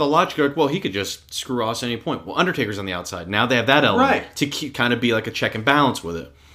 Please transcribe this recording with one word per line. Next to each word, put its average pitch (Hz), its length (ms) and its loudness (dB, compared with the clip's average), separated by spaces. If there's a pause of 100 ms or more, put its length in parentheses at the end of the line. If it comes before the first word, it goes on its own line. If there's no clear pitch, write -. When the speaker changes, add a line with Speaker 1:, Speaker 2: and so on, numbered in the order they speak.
Speaker 1:
logic, 170 320 2
like, 143 180 2
well, 147 140 2
he 165 100 -2
could - 140 -4
just - 400 -6
screw 123 280 -4
Austin 117 280 -4
at 120 60 -4
any 113 60 -8
point. 139 240 -6
Well, 87 140 -6
Undertaker's 123 400 -2
on 98 60 -6
the 95 80 -4
outside. 90 340 -8
Now 104 180 2
they 123 120 2
have 110 100 0
that 143 160 6
element 185 260 4
Speaker 2:
Right. - 280 -4
Speaker 1:
to 143 100 0
keep, 143 260 -8
kinda 120 220 0
be 117 180 2
like 110 140 -2
a - 40 -4
check - 240 -2
and 110 100 -6
balance 139 400 4
with 85 100 -6
it. 80 160 -10 (240)